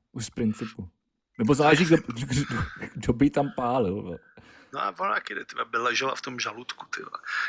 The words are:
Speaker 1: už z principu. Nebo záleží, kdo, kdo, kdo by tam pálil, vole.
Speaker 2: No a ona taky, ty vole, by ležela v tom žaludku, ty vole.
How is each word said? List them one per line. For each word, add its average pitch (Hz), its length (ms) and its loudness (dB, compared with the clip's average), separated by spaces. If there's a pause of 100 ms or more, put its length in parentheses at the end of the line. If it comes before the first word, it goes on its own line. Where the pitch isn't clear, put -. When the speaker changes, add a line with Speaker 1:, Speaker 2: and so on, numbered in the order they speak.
(120)
Speaker 1:
už 123 140 -8
z - 40 -6
principu. 107 600 -4 (480)
Nebo 120 180 4
záleží, 151 300 6
kdo, 160 120 8
kdo, 123 300 -4 (680)
kdo 120 180 0
by 139 160 4
tam 143 260 0
pálil, 120 460 0
vole. 85 180 -10 (540)
Speaker 2:
No 135 80 -6
a 101 180 -2
ona 196 140 -2
taky, 107 220 -6
ty - 200 -12
vole, 120 100 -4
by 113 120 -4
ležela 120 380 0
v - 60 -12
tom 127 180 -8
žaludku, 113 460 -10
ty - 180 -8
vole. - 160 -12 (300)